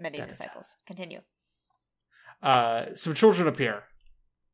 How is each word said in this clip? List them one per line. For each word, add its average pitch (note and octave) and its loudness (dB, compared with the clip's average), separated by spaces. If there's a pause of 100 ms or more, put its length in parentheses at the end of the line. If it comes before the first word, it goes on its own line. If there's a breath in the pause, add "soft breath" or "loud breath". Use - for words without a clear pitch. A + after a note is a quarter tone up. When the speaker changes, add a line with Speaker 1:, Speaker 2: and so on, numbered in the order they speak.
Speaker 1:
many D#3+ -10
Speaker 2:
Da-da-da. - -10
Speaker 1:
disciples. - -16 (120)
Continue. F3+ -14 (1200 soft breath)
Speaker 2:
Uh, A#2+ 2 (100)
some D#3+ -2
children F3+ 6
appear. A#2 -2 (680)